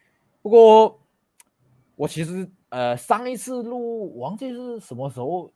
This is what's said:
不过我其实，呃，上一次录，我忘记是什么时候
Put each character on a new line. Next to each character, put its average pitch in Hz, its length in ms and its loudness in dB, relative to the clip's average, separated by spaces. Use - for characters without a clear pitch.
不 - 80 -10
过 220 500 8
我 151 120 -6
其 160 160 -8
实， 180 240 -10
呃， 123 260 -4
上 220 320 -4
一 254 80 -10
次 247 260 -10
录， 233 520 -10
我 117 60 -16
忘 156 160 -10
记 262 180 -12
是 240 260 -14
什 - 160 -18
么 135 140 -8
时 123 100 -14
候 165 360 -8